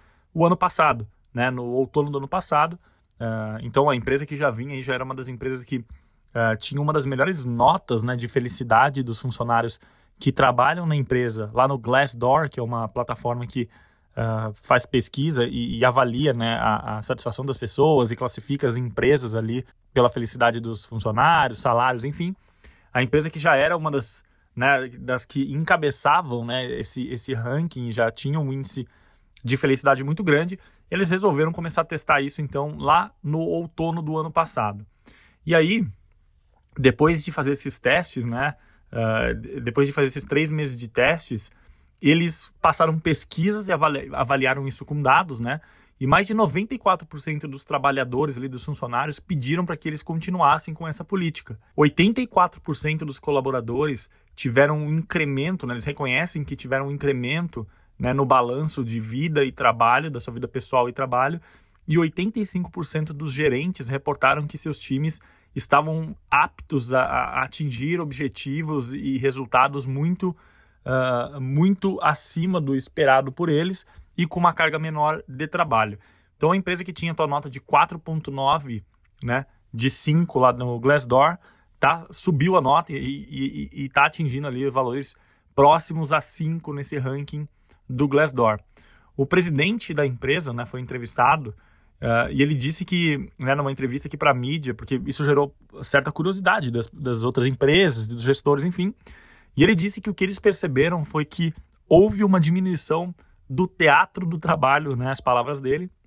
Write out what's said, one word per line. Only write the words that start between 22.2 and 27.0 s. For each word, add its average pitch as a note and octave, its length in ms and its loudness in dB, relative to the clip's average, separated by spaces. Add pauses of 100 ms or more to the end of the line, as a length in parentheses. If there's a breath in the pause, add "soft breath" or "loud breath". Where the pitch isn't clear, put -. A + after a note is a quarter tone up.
A B2 100 0
empresa D3+ 280 0
que E3 80 -10
já D3+ 180 4
era D#3 200 2
uma D#3 140 -4
das, C#3 340 -4 (300)
né, C3 340 2 (100)
das B2 260 -4
que - 280 -4
encabeçavam, D3 920 0
né, B2+ 220 -4 (140)
esse, B2 260 -8